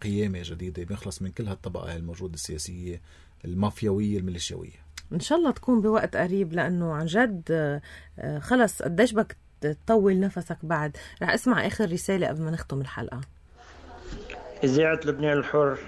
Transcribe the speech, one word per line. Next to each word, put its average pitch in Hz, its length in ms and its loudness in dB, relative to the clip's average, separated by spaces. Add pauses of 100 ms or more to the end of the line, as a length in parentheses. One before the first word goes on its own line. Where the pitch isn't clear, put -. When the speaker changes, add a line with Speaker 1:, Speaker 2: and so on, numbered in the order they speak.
Speaker 1:
قيامة 101 400 0
جديدة 85 420 -8
بيخلص 98 380 -8
من 92 80 -4
كل 110 180 -6
هالطبقة 90 480 -8
الموجودة 85 380 -8
السياسية 87 640 -8 (440)
المافياوية 101 760 0
الميليشياوية. 90 640 -6 (300)
Speaker 2:
إن 170 80 -2
شاء 311 180 2
الله 330 120 4
تكون 240 300 2
بوقت 214 360 2
قريب، 180 360 0
لأنه 170 400 0
عن 156 140 -2
جد، 196 440 2
آه، 147 320 0 (360)
آه، 147 200 -4
خلص 240 440 2
قديش 214 300 4
بدك 220 240 0 (240)
تطول 190 600 4
نفسك 190 420 -2
بعد. 151 340 -2 (260)
رح 180 80 2
أسمع 226 360 2
آخر 208 260 0
رسالة 180 340 2
قبل 156 160 -2
ما 156 80 -2
نختم 156 300 -4
الحلقة. 131 400 -8 (1400)
Speaker 3:
إذاعة 156 400 4
لبنان 147 340 2
الحر، 139 480 2